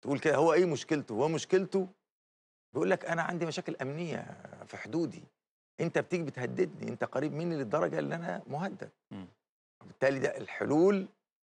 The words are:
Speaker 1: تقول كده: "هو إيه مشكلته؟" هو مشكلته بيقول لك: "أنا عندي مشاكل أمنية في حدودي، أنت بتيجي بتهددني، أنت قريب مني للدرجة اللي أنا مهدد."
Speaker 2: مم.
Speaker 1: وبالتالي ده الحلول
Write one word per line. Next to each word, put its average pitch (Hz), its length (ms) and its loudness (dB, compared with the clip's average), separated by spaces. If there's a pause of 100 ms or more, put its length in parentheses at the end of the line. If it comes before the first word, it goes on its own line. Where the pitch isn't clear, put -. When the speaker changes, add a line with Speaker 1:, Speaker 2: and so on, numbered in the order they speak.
Speaker 1:
تقول 139 180 -2
كده: 147 160 4
"هو 156 180 8
إيه 180 120 8
مشكلته؟" 147 500 -2
هو 131 120 4
مشكلته 185 600 2 (840)
بيقول 170 160 0
لك: 190 160 2
"أنا 165 160 -2
عندي 170 240 -2
مشاكل 165 360 -4
أمنية 143 440 -4 (420)
في 98 100 -14
حدودي، 127 460 -4 (560)
أنت 165 200 0
بتيجي 170 240 -2
بتهددني، 123 680 -2
أنت 120 120 -4
قريب 139 300 -2
مني 165 220 -2
للدرجة 151 440 0
اللي 147 160 -4
أنا 170 320 -6
مهدد." 165 420 -6 (220)
Speaker 2:
مم. 92 160 -12 (560)
Speaker 1:
وبالتالي 135 360 0
ده 131 180 -2
الحلول 170 680 2 (500)